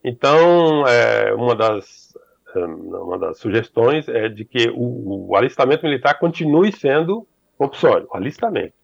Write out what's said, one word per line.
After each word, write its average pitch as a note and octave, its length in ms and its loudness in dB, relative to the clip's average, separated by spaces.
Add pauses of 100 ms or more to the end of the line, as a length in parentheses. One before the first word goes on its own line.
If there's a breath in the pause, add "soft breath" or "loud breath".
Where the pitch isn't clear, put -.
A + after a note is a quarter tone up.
Então, D#3 760 4
é, A2+ 480 2
uma A#2 220 0
das, G#2+ 600 -4 (380)
é, F2+ 100 -4
uma F2 540 -10
das E2+ 200 -8
sugestões A#2 720 -2
é A2+ 200 -2
de A2 160 -12
que A#2 280 0
o, A2+ 580 -8
o F#2+ 60 2
alistamento C3+ 480 2
militar C#3+ 320 0
continue E3+ 540 2
sendo E3 560 -2 (320)
compulsório, B2 500 0
o - 80 -12
alistamento A2+ 560 -6 (120)